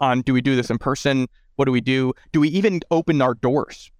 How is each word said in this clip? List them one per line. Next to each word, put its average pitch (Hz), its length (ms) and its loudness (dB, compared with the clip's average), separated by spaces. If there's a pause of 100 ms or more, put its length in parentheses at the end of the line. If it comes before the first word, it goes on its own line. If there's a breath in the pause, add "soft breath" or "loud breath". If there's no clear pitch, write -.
on, 127 200 0
do 127 140 0
we 123 80 2
do 135 120 0
this 123 140 -2
in 117 80 -2
person? 135 500 -2 (300)
What 139 80 0
do 135 80 2
we 123 80 2
do? 131 320 0 (200 soft breath)
Do 156 80 2
we 151 80 4
even 190 320 0 (100)
open 160 320 2
our 127 100 2
doors? - 680 -4